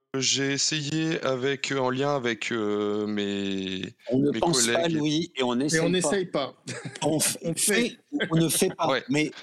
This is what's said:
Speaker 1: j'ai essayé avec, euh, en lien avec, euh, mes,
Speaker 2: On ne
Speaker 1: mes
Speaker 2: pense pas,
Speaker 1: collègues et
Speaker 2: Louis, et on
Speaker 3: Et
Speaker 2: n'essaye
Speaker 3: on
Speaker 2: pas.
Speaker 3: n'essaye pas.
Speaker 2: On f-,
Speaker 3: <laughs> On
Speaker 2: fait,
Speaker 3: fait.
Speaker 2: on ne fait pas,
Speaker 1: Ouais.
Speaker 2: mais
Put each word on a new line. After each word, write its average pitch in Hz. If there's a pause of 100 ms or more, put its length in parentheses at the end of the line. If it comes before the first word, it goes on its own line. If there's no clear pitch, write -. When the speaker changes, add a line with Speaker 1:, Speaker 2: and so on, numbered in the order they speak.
(160)
Speaker 1:
j'ai 135
essayé 156
avec, 131
euh, 135
en 127
lien 139
avec, 120
euh, 104
mes, 98 (280)
Speaker 2:
On 127
ne 143
Speaker 1:
mes -
Speaker 2:
pense 135
pas, 117
Speaker 1:
collègues 170
et -
Speaker 2:
Louis, 151
et 131
on 123
Speaker 3:
Et 120
Speaker 2:
n'essaye 156
Speaker 3:
on 165
Speaker 2:
pas. 170
Speaker 3:
n'essaye 185
pas. 135 (480)
Speaker 2:
On 151
f-, -
Speaker 3:
<laughs> -
On 165
Speaker 2:
fait, 208
Speaker 3:
fait. - (320)
Speaker 2:
on 160
ne 165
fait 185
pas, 165
Speaker 1:
Ouais. 131
Speaker 2:
mais 143 (120)